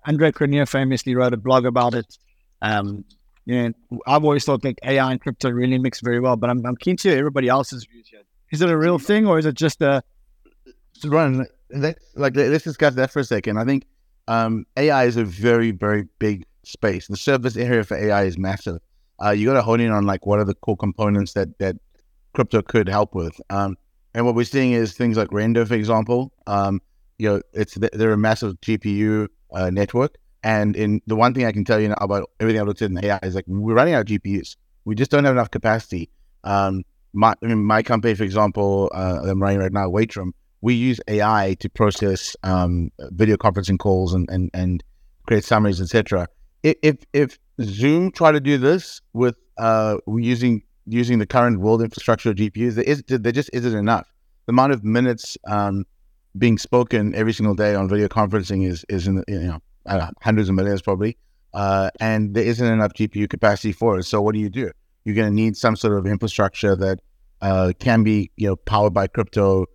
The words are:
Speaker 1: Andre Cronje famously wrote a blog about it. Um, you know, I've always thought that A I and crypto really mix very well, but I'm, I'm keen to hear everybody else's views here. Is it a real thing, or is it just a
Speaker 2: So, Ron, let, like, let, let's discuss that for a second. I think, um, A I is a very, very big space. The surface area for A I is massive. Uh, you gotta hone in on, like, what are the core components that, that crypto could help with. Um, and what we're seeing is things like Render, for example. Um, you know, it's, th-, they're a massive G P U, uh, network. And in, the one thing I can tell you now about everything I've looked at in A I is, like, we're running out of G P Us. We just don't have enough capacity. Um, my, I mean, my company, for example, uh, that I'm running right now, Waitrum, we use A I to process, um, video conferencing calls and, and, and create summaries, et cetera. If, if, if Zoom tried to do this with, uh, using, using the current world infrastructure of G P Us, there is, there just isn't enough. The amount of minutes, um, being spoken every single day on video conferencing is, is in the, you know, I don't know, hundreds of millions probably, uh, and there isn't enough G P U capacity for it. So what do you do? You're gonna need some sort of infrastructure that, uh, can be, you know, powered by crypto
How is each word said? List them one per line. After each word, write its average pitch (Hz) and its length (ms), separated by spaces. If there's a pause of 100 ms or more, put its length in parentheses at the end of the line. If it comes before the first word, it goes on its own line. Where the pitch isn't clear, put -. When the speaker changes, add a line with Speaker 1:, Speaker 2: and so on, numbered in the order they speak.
Speaker 1:
Andre 151 260
Cronje 143 340
famously 131 480
wrote 123 200
a - 20
blog 127 300
about 120 260
it. 117 240 (460)
Um, 104 420 (400)
you 120 300 (160)
know, 120 160
I've 147 180
always 147 220
thought 135 160
that 131 200
A 135 160
I 131 140
and 127 80
crypto 131 300
really 127 280
mix 127 220
very 120 180
well, 123 180
but 120 120
I'm, 123 160
I'm 123 120
keen 180 200
to 196 140
hear 143 80
everybody 139 300
else's 127 360
views 117 240
here. 104 140 (280)
Is 156 120
it 180 80
a 160 80
real 170 200
thing, 214 280
or 170 120
is 156 60
it 151 120
just 156 260
a 139 200 (1000)
Speaker 2:
So, 151 80
Ron, 139 380 (240)
let, 143 280 (160)
like, 139 220
let, 143 140
let's 151 140
discuss 147 300
that 131 160
for 147 100
a 131 40
second. 107 340
I 110 60
think, 135 220 (420)
um, 113 380 (100)
A 147 140
I 135 140
is 120 120
a 117 80
very, 113 460
very 104 360 (120)
big 104 260 (180)
space. - 440
The 101 100
surface 123 400
area 120 280
for 107 120
A 104 140
I 101 140
is 90 120
massive. 95 420 (440)
Uh, 104 80
you 104 160
gotta 131 160
hone 113 180
in 117 100
on, 101 140
like, 98 220
what 104 120
are 104 60
the 98 100
core - 220
components 101 560
that, 95 260
that 95 180 (580)
crypto 117 260
could 104 260
help 101 280
with. 85 340
Um, 98 280 (380)
and 117 120
what 120 80
we're 117 100
seeing 127 280
is 113 200
things 117 240
like 107 160
Render, 113 320
for 110 100
example. 113 580 (140)
Um, 98 360 (360)
you 107 120
know, 101 120 (120)
it's, 107 200
th-, 104 200
they're 110 180
a 107 60
massive 110 420
G 113 160
P 104 200
U, 107 320 (240)
uh, 92 180
network. 101 460 (260)
And 107 340
in, 104 300
the 110 100
one 120 160
thing 123 140
I 110 60
can 101 120
tell 107 160
you 107 80
now 104 120
about 101 300 (100)
everything 110 200
I've 104 60
looked 104 160
at 104 80
in 90 120
A 101 100
I 98 100
is, 95 120
like, 95 120
we're 104 280
running 151 200
out 127 60
of 101 60
G 107 120
P 98 200
Us. - 160 (300)
We 107 100
just 123 160
don't 143 140
have 135 100
enough 120 160
capacity. 107 600 (340)
Um, 98 400 (300)
my, 107 280
I - 40
mean, 110 180
my 107 180
company, 113 320
for 104 100
example, 98 680
uh, 90 280
that 92 80
I'm 95 120
running 98 160
right 95 140
now, 98 160
Waitrum, 98 440 (300)
we 120 120
use 120 340
A 104 140
I 104 380
to - 100
process, 101 720
um, 90 480 (220)
video 104 240
conferencing 98 420
calls 92 340
and, 90 180
and, 92 220
and 90 320 (420)
create 107 160
summaries, 104 380
et 90 80
cetera. 95 400 (340)
If, 156 200
if, 151 140 (180)
if 139 240 (240)
Zoom 143 500
tried 160 200
to 147 80
do 139 180
this 151 420 (140)
with, 120 220 (200)
uh, 110 400 (100)
using, 117 560 (240)
using 120 320
the 104 80
current 120 340
world 110 200
infrastructure 113 500
of 101 60
G 104 140
P 113 180
Us, 110 60
there 113 100
is, 143 240
there 120 240
just 139 220
isn't 120 200
enough. 107 320 (400)
The - 40
amount 131 240
of 104 100
minutes, 117 640
um, 101 400 (500)
being 110 220
spoken 113 560
every 110 180
single 107 220
day 104 200
on 98 140
video 104 200
conferencing 98 580
is, 87 220
is 92 180
in 95 100
the, 92 120
you 95 120
know, 82 180 (280)
I 98 100
don't 82 120
know, - 120
hundreds 107 300
of 95 40
millions 98 280
probably, 101 340 (380)
uh, 98 360 (100)
and 107 340
there 110 100
isn't 117 220
enough 110 260
G 110 160
P 104 120
U 104 80
capacity 104 440
for 107 260
it. 90 60
So 107 160
what 107 140
do 107 60
you 104 100
do? 104 200 (340)
You're 107 100
gonna 107 160
need 107 260
some 113 180
sort 104 240
of 92 80
infrastructure 101 720
that, 95 240 (400)
uh, 95 380
can 113 240
be, 104 340
you 104 120
know, 92 80
powered 104 360
by 98 140
crypto 98 580 (100)